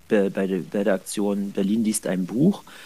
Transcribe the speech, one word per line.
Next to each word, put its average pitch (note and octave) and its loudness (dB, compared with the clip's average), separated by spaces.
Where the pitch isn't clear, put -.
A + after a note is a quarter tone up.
bei, G2 4
bei G2 -2
der, F#2 -2
bei G2+ -4
der G#2 2
Aktion G2+ -4
Berlin G#2 0
liest G#2+ -2
ein F#2 -2
Buch. C3+ 2